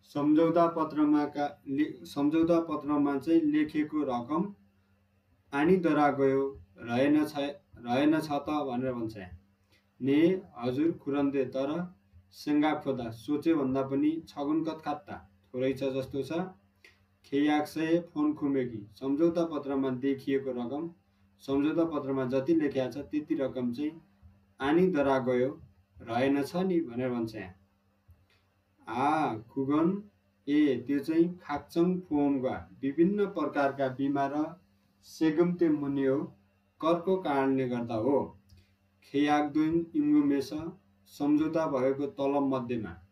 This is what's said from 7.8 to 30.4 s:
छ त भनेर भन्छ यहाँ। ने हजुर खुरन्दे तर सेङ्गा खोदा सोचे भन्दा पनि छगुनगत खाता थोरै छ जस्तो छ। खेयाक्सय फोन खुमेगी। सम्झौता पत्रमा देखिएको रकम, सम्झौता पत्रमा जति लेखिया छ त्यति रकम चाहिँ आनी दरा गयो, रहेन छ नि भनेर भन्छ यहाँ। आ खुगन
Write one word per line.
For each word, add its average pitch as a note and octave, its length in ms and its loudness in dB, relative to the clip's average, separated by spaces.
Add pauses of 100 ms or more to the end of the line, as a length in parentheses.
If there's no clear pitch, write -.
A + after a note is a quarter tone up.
छ D3+ 120 -6
त C#3+ 180 -4
भनेर C3 420 -2
भन्छ A2 240 -8
यहाँ। F#2 220 -16 (640)
ने E3 400 4 (160)
हजुर C3 340 0
खुरन्दे C#3 520 -2
तर C#3+ 500 -4 (360)
सेङ्गा D3+ 440 0
खोदा B2 360 -4
सोचे D3 440 0
भन्दा C3+ 280 0
पनि D3 460 0
छगुनगत D#3 560 -2
खाता - 460 -8 (240)
थोरै C3 180 0
छ C3+ 120 -4
जस्तो C3+ 380 -2
छ। C3+ 100 -6 (920)
खेयाक्सय D3+ 760 2 (140)
फोन D3 200 2
खुमेगी। B2+ 520 -2 (140)
सम्झौता E3 440 2
पत्रमा C3+ 460 -2
देखिएको C3+ 600 -2
रकम, C3 400 -6 (480)
सम्झौता D3+ 460 0
पत्रमा C3+ 400 -2
जति C3 300 0
लेखिया C3 360 0
छ C3+ 80 -10
त्यति D3+ 360 -4
रकम B2+ 380 -2
चाहिँ D3+ 280 -6 (600)
आनी E3 280 4
दरा C#3 300 2
गयो, B2+ 420 0 (420)
रहेन C#3 400 0
छ F3 140 -6
नि F#3 240 0
भनेर B2 300 -4
भन्छ A2+ 240 -4
यहाँ। F#2+ 200 -12 (1300)
आ C3 500 0
खुगन D#3 640 0 (460)